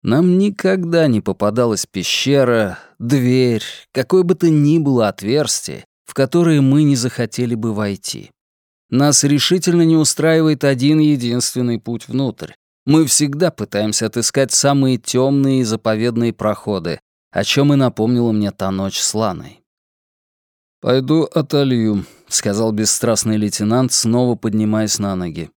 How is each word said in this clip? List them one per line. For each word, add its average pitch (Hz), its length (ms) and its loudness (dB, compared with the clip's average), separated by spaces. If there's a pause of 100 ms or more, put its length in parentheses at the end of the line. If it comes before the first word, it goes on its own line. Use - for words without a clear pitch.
Нам 175 360 2
никогда 190 680 0
не 113 120 2
попадалась 107 680 -2
пещера, 117 920 0 (200)
дверь, 123 680 0 (280)
какое 156 300 2
бы 180 120 2
то 170 140 2
ни 151 300 4
было 131 300 2
отверстие, 107 760 -4 (200)
в - 100 -20
которое 160 460 2
мы 139 240 4
не 143 120 4
захотели 120 580 -4
бы 113 200 -4
войти. 101 560 -6 (580)
Нас 139 360 2
решительно 170 580 2
не 160 140 4
устраивает 156 640 2
один 139 380 2
единственный 123 800 0
путь 117 260 -10
внутрь. 123 460 -6 (320)
Мы 156 220 4
всегда 147 440 0
пытаемся 107 560 -4
отыскать 120 460 -2
самые 139 440 2
темные 135 640 0
и 123 40 0
заповедные 113 680 -2
проходы, 101 680 -4 (320)
о 98 100 -2
чем 139 300 2
и 143 40 4
напомнила 120 540 0
мне 104 220 0
та 95 180 -4
ночь 95 300 -4
с - 120 -4
Ланой. 95 520 -6 (1160)
«Пойду 135 440 0
отолью», — 123 800 0 (240)
сказал 110 420 -2
бесстрастный 110 680 -2
лейтенант, 107 560 0
снова 120 440 0
поднимаясь 107 640 -2
на 98 160 -4
ноги. 82 420 -8